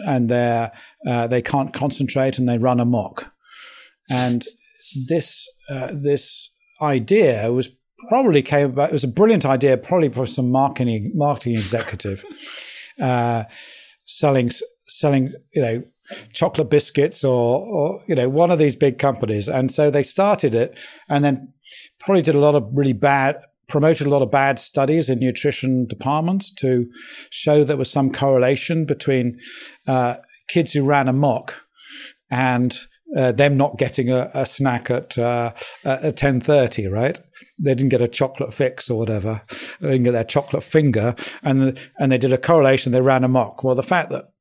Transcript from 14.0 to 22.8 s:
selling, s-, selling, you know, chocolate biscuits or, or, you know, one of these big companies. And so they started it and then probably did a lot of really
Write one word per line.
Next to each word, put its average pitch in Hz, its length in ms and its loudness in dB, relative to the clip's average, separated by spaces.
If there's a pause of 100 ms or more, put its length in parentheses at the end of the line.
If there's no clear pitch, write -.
selling, 135 420 0
s-, - 160 -6 (240)
selling, 139 460 0 (200)
you 151 80 0
know, 120 220 -2 (500)
chocolate 156 380 -2
biscuits 147 520 0
or, 123 360 2
or, 196 480 -4
you 160 80 -2
know, 123 120 2
one 160 220 2
of 175 80 2
these 147 180 2
big 139 220 2
companies. 107 500 -2
And 131 240 0
so 147 200 2
they 143 100 2
started 190 540 0
it 117 200 0 (320)
and 143 160 2
then 139 300 -2 (460)
probably 190 240 2
did 151 100 2
a 143 60 4
lot 147 160 6
of 117 180 0
really 135 200 2